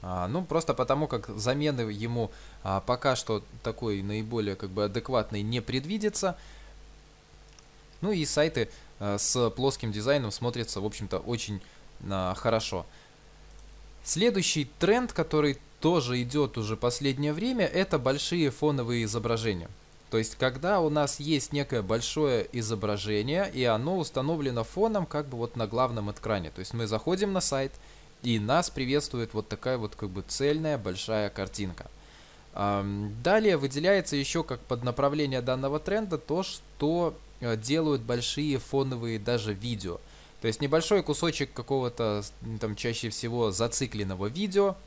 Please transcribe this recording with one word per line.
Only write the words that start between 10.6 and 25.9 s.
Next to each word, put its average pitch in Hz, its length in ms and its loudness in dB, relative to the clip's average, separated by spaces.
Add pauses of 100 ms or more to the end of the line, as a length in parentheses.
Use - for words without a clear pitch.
в 101 40 -4
общем-то, 101 340 -4
очень, 110 420 -4 (480)
а, 92 260 0
хорошо. 110 500 0 (1160)
Следующий 185 640 2 (140)
тренд, 233 340 4
который 151 460 2 (200)
тоже 127 440 4
идет 131 340 0
уже 110 180 -2
последнее 139 580 0
время, 220 320 0
это 175 340 2
большие 143 500 2
фоновые 120 540 0
изображения. 110 680 0 (400)
То 113 80 0
есть, 113 180 0
когда 139 460 2
у 156 80 4
нас 147 300 2
есть 147 340 0
некое 135 300 0
большое 120 680 2
изображение, 107 1040 0
и 127 100 0
оно 131 360 2
установлено 139 640 0
фоном 208 420 0
как 147 220 -4
бы 127 100 -8
вот 117 180 -4
на 113 120 -2
главном 113 440 0